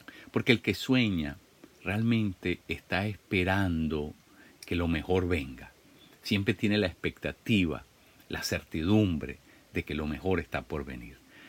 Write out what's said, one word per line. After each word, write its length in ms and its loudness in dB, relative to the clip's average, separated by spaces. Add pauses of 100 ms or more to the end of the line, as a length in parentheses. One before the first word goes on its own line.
(320)
Porque 200 0
el 100 4
que 120 0
sueña 640 0 (460)
realmente 840 0
está 380 -2
esperando 1080 0 (520)
que 100 -4
lo 120 0
mejor 420 2
venga. 420 -4 (500)
Siempre 320 0
tiene 240 2
la 100 2
expectativa, 1000 0 (420)
la 160 -6
certidumbre 960 2 (340)
de 100 -2
que 120 -6
lo 100 -2
mejor 340 0
está 220 -6
por 240 -6
venir. 320 -12 (320)